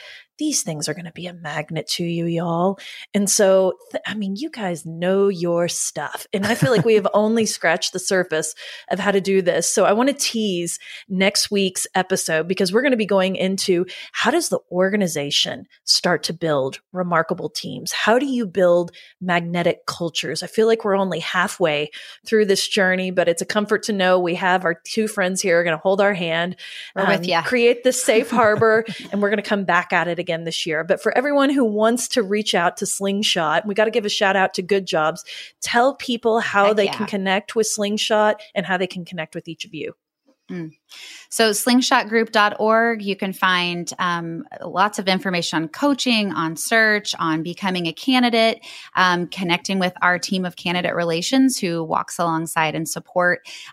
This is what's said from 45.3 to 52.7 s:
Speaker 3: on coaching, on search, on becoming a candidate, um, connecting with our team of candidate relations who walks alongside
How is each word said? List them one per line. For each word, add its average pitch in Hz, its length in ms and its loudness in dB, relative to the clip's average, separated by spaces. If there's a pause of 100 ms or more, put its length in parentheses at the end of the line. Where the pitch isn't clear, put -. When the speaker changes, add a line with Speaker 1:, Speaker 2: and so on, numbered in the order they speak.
Speaker 3:
on 160 60 -4
coaching, 240 640 0
on 165 240 -4
search, 214 600 0
on 160 240 0
becoming 175 440 -4
a 160 60 -4
candidate, 233 680 2 (360)
um, 175 320 2
connecting 180 500 -2
with 185 240 0
our 180 160 4
team 185 260 -2
of 175 120 -8
candidate 175 380 -2
relations 175 640 2
who 170 260 -2
walks - 340 -4
alongside 160 560 0